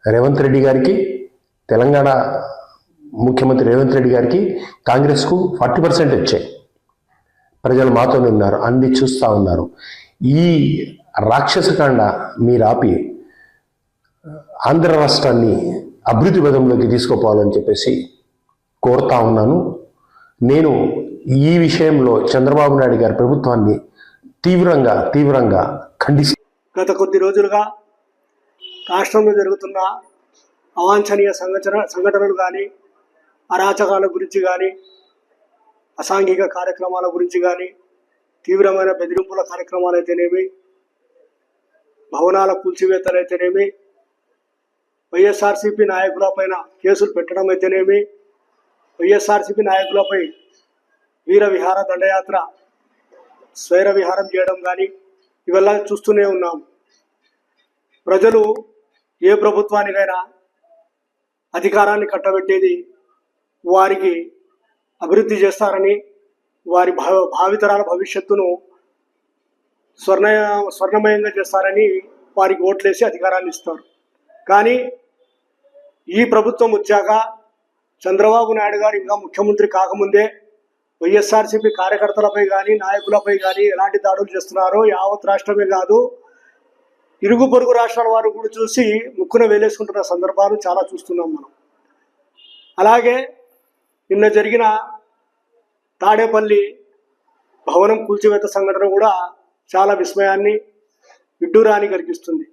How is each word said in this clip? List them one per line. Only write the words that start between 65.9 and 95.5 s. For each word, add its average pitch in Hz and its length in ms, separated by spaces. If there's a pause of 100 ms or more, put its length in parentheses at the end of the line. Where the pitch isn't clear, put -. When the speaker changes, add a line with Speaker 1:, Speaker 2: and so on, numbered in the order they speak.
Speaker 2:
వారి 180 260
భా-, 185 420
భావితరాల 202 480
భవిష్యత్తును 190 640 (1500)
స్వర్ణ-, 202 760
స్వర్ణమయంగా 208 640
చేస్తారని 190 480 (500)
వారికి 190 260
ఓట్లేసి 190 420
అధికారాన్ని 185 500
ఇస్తారు. - 280 (640)
కానీ 214 300 (1300)
ఈ 196 160
ప్రభుత్వం 226 480
వచ్చాక, 202 380 (920)
చంద్రబాబు 214 500
నాయుడు 208 320
గారు 214 120
ఇంకా 196 280
ముఖ్యమంత్రి 202 440
కాకముందే 196 560 (760)
వైఎస్ఆర్సీపీ 214 680 (100)
కార్యకర్తలపై 202 640
కానీ, 196 260 (120)
నాయకులపై 202 600
కానీ 190 220
ఎలాంటి 196 320
దాడులు 196 380
చేస్తున్నారో 185 500
యావత్ 196 440
రాష్ట్రమే 202 360 (100)
కాదు, 185 220 (1200)
ఇరుగు 233 240
పొరుగు 247 260
రాష్ట్రాల 233 360
వారు 226 280
కూడా 220 180
చూసి 226 300 (340)
ముక్కున 226 280
వేలేసుకుంటున్న 208 560
సందర్భాలు 190 520
చాలా 185 360
చూస్తున్నాం 175 440
మనం. 143 160 (1300)
అలాగే 233 360 (960)
నిన్న 202 180
జరిగిన 214 360 (1400)